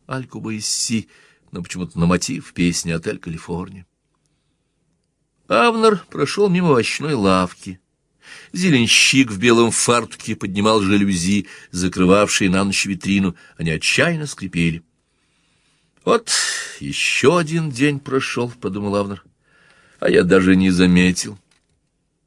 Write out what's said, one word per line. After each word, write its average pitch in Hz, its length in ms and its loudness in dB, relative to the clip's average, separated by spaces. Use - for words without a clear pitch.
Аль-Кубаиси, 110 1040 -6
но 87 120 -12
почему-то 90 360 -10
на 85 60 2
мотив 87 480 -4
песни 87 380 -2
«Отель 87 260 -6
Калифорния». 90 680 -12
Авнер 220 640 2
прошёл 180 400 -2
мимо 180 200 2
овощной 135 440 0
лавки. 95 640 0
Зеленщик 135 800 2
в 98 80 -6
белом 117 320 4
фартуке 117 640 -2
поднимал 104 460 0
жалюзи, 98 640 0
закрывавшие 92 800 2
на 95 140 0
ночь 98 220 -2
витрину. 98 500 -2
Они 82 140 -4
отчаянно 147 540 -2
скрипели. 85 580 -4
«Вот - 240 0
ещё 143 560 0
один 160 360 -2
день 139 280 -2
прошёл», — 127 520 -6
подумал 101 340 -4
Авнер, — 101 280 -4
«а - 100 -2
я 95 140 6
даже 92 320 4
не 92 140 4
заметил». 90 720 2